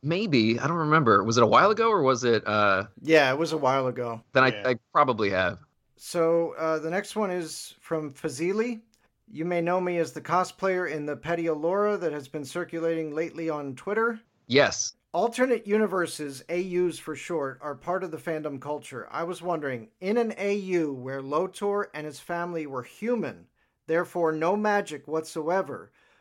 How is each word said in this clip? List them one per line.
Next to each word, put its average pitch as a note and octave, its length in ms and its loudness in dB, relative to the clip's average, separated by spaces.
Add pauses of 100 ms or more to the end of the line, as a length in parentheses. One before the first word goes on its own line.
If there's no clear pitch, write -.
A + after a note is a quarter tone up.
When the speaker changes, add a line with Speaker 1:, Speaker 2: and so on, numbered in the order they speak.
Speaker 1:
Maybe. C#3+ 560 2
I B2+ 80 -4
don't E3 100 -2
remember. D3+ 480 6
Was A2+ 120 2
it A#2+ 60 8
a A2+ 40 8
while C3 240 6
ago A3 200 2
or G3+ 120 2
was C3 220 2
it, A2+ 220 4
uh G#2 380 4 (180)
Speaker 2:
Yeah, D3+ 300 6
it C#3 60 0
was D#3 140 -2
a D#3+ 40 -2
while C3+ 320 2
ago. A#2+ 320 -6 (120)
Speaker 1:
Then C3 120 6
I, C3 40 6
Speaker 3:
Yeah. G#2 220 -2
Speaker 1:
I B2+ 80 -2 (140)
probably A#2+ 380 4
have. F#2 280 2 (380)
Speaker 2:
So, E3+ 600 0
uh, D#3+ 200 0
the D#3 120 -6
next F#3+ 260 -4
one G#3 140 -2
is F3 500 -8
from D3+ 320 -6
Fazili. G3 680 -4 (500)
"You D3+ 140 -8
may F3 160 0
know F3 200 0
me F3 180 -2
as D#3+ 140 0
the D3+ 80 -10
cosplayer F3+ 680 0
in D3+ 160 -6
the D3 100 -6
Petty E3+ 280 -4
Allura F3+ 560 0
that E3 120 -2
has C#3+ 160 -8
been D3+ 160 -8
circulating E3 720 -4
lately D#3+ 360 -4
on C#3+ 240 -6
Twitter." A3 440 -2 (280)
Speaker 1:
Yes. - 480 2 (180)
Speaker 2:
Alternate A#3 540 0
universes, F3 840 -2
A F3 140 -2
Us F3+ 360 0
for D#3 180 -10
short, C#3 440 -4
are D3 140 -8
part F3 300 -4
of E3 80 -8
the D#3+ 40 -8
fandom D3+ 440 -6
culture. C#3+ 500 -10
I D#3+ 140 -6
was E3+ 180 -8
wondering, C#3+ 460 -4 (120)
in G3 160 0
an A3+ 220 0
A G3+ 160 0
U F3+ 400 0
where C3 260 -8
Lotor F#3 720 -2
and D3+ 140 -8
his C3+ 140 -14
family E3+ 460 -4
were C3 180 -6
human, E3+ 640 -4 (400)
therefore E3+ 420 2
no D#3+ 260 2
magic G3+ 520 0
whatsoever, D#3 840 -4 (300)